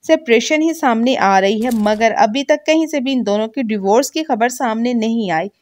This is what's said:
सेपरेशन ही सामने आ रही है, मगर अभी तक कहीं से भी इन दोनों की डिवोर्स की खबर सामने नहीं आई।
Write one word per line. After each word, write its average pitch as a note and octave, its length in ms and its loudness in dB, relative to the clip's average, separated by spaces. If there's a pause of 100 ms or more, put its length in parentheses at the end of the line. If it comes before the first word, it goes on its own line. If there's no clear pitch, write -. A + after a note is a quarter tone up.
सेपरेशन D#4 580 2
ही D#4+ 120 0
सामने B3 420 0
आ F#3+ 220 4
रही G3+ 220 0
है, B3 140 -2
मगर G#3+ 400 0
अभी A3+ 280 2
तक D4 240 0
कहीं D#4+ 200 2
से D4+ 140 -4
भी C4 120 -4
इन B3 100 -2
दोनों G#3 260 -2
की C4 160 -6
डिवोर्स G#3+ 460 0
की D#4 120 -4
खबर A#3+ 260 -2
सामने A#3+ 460 -4
नहीं A3+ 380 -2
आई। E3+ 160 -2 (140)